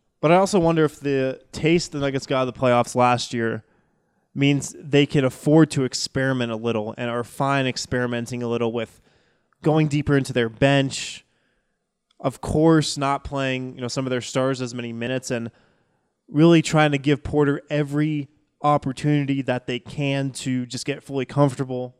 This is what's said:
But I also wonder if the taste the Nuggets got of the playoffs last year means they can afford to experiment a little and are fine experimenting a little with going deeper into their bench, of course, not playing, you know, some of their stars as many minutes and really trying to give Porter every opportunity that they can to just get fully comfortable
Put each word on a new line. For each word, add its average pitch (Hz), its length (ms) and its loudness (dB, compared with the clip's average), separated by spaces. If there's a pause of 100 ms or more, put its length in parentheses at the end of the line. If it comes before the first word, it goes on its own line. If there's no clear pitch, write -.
(220)
But 151 100 2
I 175 60 8
also 190 220 2
wonder 165 260 4
if - 160 -6
the 135 400 -2 (100)
taste 165 400 0
the 147 80 -6
Nuggets 139 260 -2
got 131 220 0
of 123 60 -6
the - 40 -20
playoffs 123 380 2
last 123 380 2
year 113 320 -4 (680)
means 139 460 0
they 143 260 2
can 139 200 2
afford 151 460 4
to 135 120 -2
experiment 127 720 -4
a - 20 -4
little 110 420 -4
and 120 140 -6
are 120 140 -4
fine 139 420 -2
experimenting 120 720 -4
a 120 60 -6
little 117 240 -2
with 113 300 -8 (600)
going 156 280 2
deeper 143 260 2
into 135 160 0
their 120 160 0
bench, 135 800 0 (920)
of - 220 -6
course, 156 580 4
not 139 280 -2
playing, 131 500 -4
you 135 60 -14
know, 120 80 -6
some 135 160 -4
of 127 40 -4
their 123 120 -2
stars 131 400 -2
as 123 120 -6
many 120 200 -8
minutes 123 380 -6
and 117 200 -4 (800)
really 165 320 6
trying 151 320 2
to 139 40 0
give 135 240 0
Porter 147 480 0
every 147 600 -2 (320)
opportunity 143 800 0
that 123 260 -4
they 123 100 -4
can 139 540 -4
to 127 340 -4
just 120 200 -10
get 139 180 -6
fully 135 220 -4
comfortable 127 760 -2